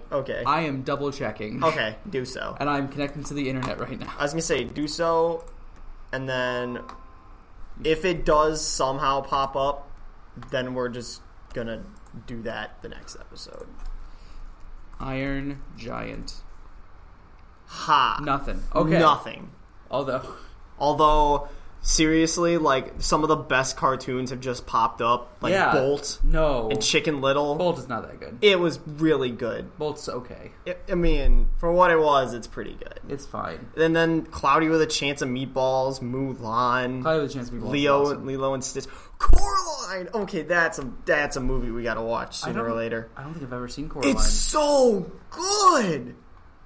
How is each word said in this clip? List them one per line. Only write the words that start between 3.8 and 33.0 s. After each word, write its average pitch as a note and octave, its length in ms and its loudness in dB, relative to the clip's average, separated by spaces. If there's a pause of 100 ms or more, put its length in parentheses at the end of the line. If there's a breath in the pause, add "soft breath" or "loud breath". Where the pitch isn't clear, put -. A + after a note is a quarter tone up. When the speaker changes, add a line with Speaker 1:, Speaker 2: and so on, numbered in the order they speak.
Speaker 2:
right A#2+ 180 -8
now. - 180 -10
Speaker 1:
I D3 60 -4
was D3 80 0
gonna E3 100 -4
say, C#3+ 220 0
do C#3+ 240 -6
so, E3 560 0 (720)
and C3 140 -6
then B2 520 -4 (1040)
if D#3 220 2
it E3+ 180 0
does D#3 420 2
somehow C#3 560 0
pop C#3 360 -2
up, C#3 340 -2 (600)
then B2+ 220 -4
we're B2+ 160 -2
just A#2 320 -10 (320)
gonna A#2 300 -6 (420)
do A3+ 180 -10
that - 380 -10
the - 60 -12
next - 320 -16
episode. - 480 -16 (1300 soft breath)
Speaker 2:
Iron C#3 600 -6 (140)
Giant. A2+ 600 -10 (1300)
Speaker 1:
Ha. C3+ 580 2
Speaker 2:
Nothing. C3+ 400 -2 (100)
Okay. D#3+ 240 4
Speaker 1:
Nothing. D3+ 540 2 (400)
Speaker 2:
Although C3+ 300 -2 (580 loud breath)
Speaker 1:
Although, D3 720 4 (320 loud breath)
seriously, D#3+ 760 4
like, C#3+ 420 0
some D#3 240 2
of D3+ 60 2
the D#3 80 4
best C3+ 400 0
cartoons C3 540 -2
have B2+ 100 -10
just B2 240 -6
popped A#2 360 0
up, A#2+ 400 0
like B2 100 0
Speaker 2:
Yeah. F3 200 4
Speaker 1:
Bolt C#3 520 0
Speaker 2:
No. C#3+ 460 4
Speaker 1:
and A2 120 -2
Chicken D3+ 400 0
Little. C#3+ 340 2
Speaker 2:
Bolt E3+ 240 0
is B2+ 80 -12
not A2+ 200 -6
that D2 120 -16
good. D2 220 -14
Speaker 1:
It G3 180 6
was D#3+ 260 0
really D3 460 2
good. A2+ 460 -8
Speaker 2:
Bolt's D3+ 320 -6
okay. - 420 -10 (140)
Speaker 1:
It, F3+ 160 -8 (100)
I F#3+ 40 0
mean, F3 520 8 (100)
for E3+ 140 2
what F3 200 8
it D#3+ 80 6
was, C#3 340 4
it's A#2 140 -8
pretty - 260 -10
good. - 340 -14